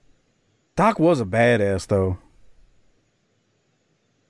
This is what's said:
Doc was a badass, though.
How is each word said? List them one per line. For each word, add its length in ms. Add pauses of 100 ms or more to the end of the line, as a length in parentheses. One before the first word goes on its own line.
(760)
Doc 240
was 220
a 40
badass, 640
though. 300 (2250)